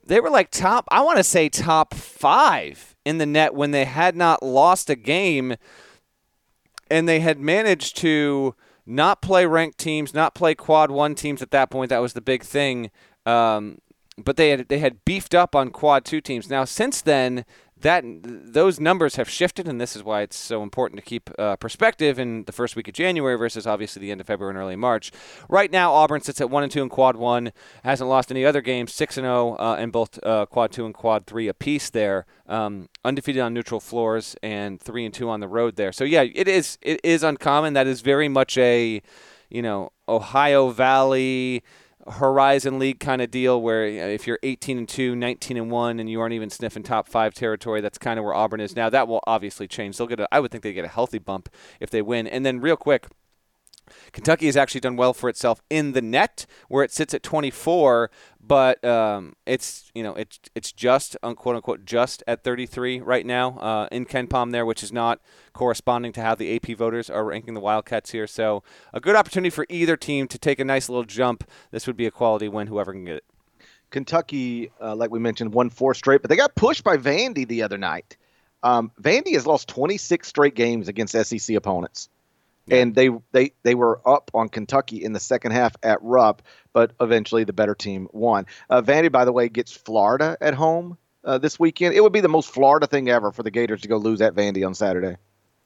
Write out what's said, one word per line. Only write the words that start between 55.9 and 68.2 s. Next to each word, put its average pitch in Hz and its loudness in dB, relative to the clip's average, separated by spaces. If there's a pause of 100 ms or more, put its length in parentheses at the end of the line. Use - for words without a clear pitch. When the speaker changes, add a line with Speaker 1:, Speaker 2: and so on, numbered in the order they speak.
Speaker 1:
the 127 0
net, 123 -2 (220)
where 139 0
it 123 -4
sits - -6
at 139 -4
twenty-four, 143 0 (300)
but, 131 2
um, 107 0 (100)
it's, - -6
you 113 -10
know, 104 -8
it's, - -12 (160)
it's - -12
just, 127 0
un-, 117 -8
quote 123 -4
unquote, 104 -8
just 117 -4
at 117 -4
thirty-three 127 -6
right 120 -2
now, 127 -4
uh, 107 -4
in 123 -6
KenPom 123 -4
there, 120 -2
which 113 -4
is 98 -14
not 117 -2 (340)
corresponding 120 -2
to 113 -10
how 113 0
the 107 -6
A 113 -2
P 117 -12
voters 113 -4
are 110 -4
ranking 110 -8
the 107 -10
Wildcats 107 -4
here. 110 -6